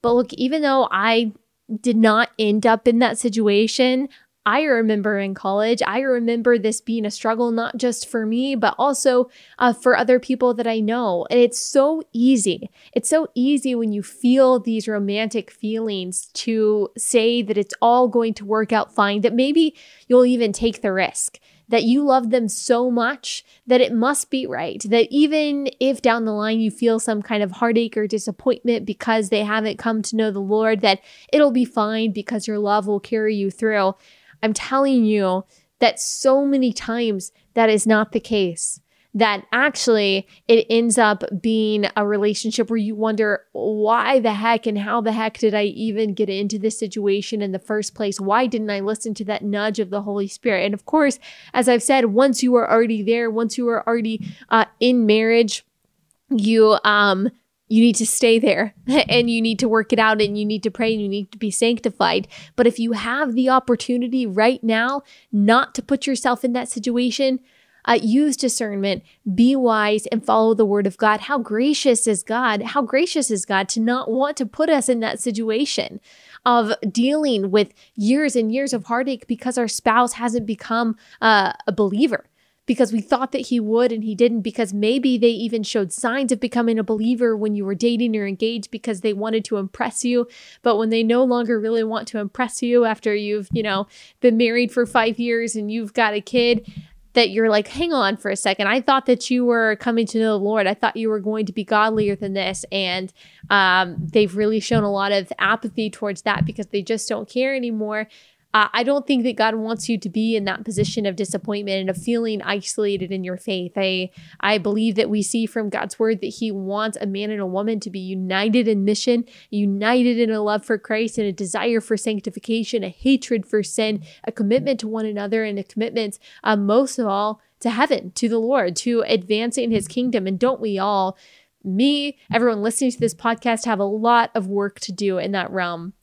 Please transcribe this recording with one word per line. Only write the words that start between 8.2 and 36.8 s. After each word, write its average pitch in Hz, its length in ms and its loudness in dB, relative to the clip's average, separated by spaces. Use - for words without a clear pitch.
me, 254 280 -2
but 226 220 0
also, 254 540 2
uh, 247 140 4
for 247 240 2
other 247 240 4
people 247 320 0
that 233 140 -4
I 226 140 -2
know. 214 500 -2
And 247 100 4
it's 240 180 2
so 294 440 0
easy. 226 560 2
It's - 160 -2
so 214 260 2
easy 262 400 0
when 233 180 -2
you 202 100 -4
feel 254 580 4
these 220 260 -4
romantic 208 640 -4
feelings 208 840 -6
to 214 640 0
say 240 420 2
that 208 160 -2
it's 202 240 -2
all 240 260 6
going 226 280 0
to 208 100 -14
work 214 260 0
out 214 240 -2
fine, 202 280 0
that 220 100 2
maybe 294 420 2
you'll 247 180 6
even 240 260 2
take 226 300 -4
the 202 100 0
risk, - 480 -4
that 233 160 2
you 254 200 4
love 262 240 2
them 233 180 0
so 247 440 0
much 240 560 -4
that 247 140 4
it - 140 2
must 247 340 0
be 262 180 -4
right, 135 440 -8
that 226 200 4
even 294 600 0
if 262 220 0
down 233 240 2
the 220 60 -2
line 220 280 -2
you 220 100 0
feel 226 300 0
some 214 220 -4
kind 208 200 -2
of 196 80 -2
heartache 233 460 0
or 214 100 -2
disappointment 220 800 -2
because 214 460 -2
they 214 120 2
haven't 214 360 -2
come 220 240 -2
to 220 140 -6
know 220 140 2
the 196 80 -4
Lord, 214 440 0
that 196 180 2
it'll 294 180 6
be 247 140 2
fine 220 480 -2
because 208 340 -6
your 214 120 -4
love 208 280 0
will 202 140 -2
carry 220 340 -2
you 196 160 -2
through. 202 440 0
I'm 220 100 0
telling 262 540 2
you 190 400 0
that - 200 2
so 269 460 0
many 277 260 2
times 226 600 -4